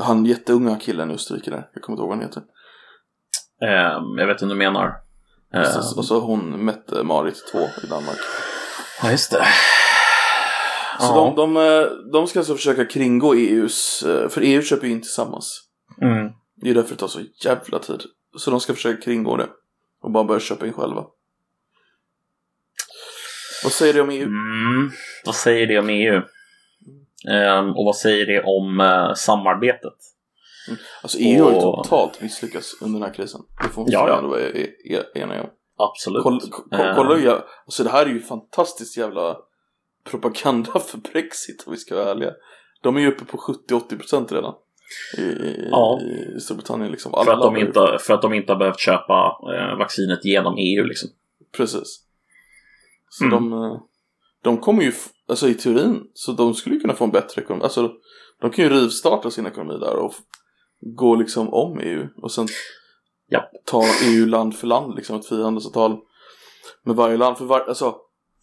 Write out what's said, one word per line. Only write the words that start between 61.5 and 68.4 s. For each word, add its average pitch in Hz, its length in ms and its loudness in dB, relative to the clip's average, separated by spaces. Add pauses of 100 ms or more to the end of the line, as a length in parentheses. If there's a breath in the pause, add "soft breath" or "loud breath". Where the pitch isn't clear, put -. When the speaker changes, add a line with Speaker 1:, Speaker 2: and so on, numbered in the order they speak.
Speaker 1:
om 151 260 -2
E - 40 -8
U 85 240 -6 (140)
och 117 100 -8
sen 113 140 -4 (840 loud breath)
Speaker 2:
Ja. - 220 -2 (140)
Speaker 1:
ta 117 180 2
E 110 240 4 (100)
U 113 100 6
land 113 300 0
för - 100 -10
land, 120 300 0
liksom, 107 200 -10
ett 107 100 -12
frihandelsavtal 110 720 -2 (840 loud breath)
med 117 120 0
varje 117 200 4
land. 123 220 2
För 135 60 -10
var-, 127 240 0
alltså, 127 280 -4 (460)